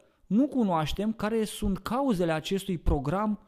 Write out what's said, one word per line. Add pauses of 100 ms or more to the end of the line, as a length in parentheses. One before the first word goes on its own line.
(280)
nu
cunoaștem
care
sunt
cauzele
acestui
program